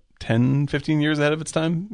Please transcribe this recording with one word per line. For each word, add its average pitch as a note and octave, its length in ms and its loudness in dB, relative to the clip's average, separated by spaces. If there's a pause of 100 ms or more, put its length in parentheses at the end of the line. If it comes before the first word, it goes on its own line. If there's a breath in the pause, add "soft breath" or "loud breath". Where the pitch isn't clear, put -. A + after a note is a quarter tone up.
(200)
ten, C3 480 2
fifteen D3+ 340 0
years D3+ 180 0
ahead D3 140 2
of D#3+ 80 -4
its D3 100 -10
time? E3 420 -2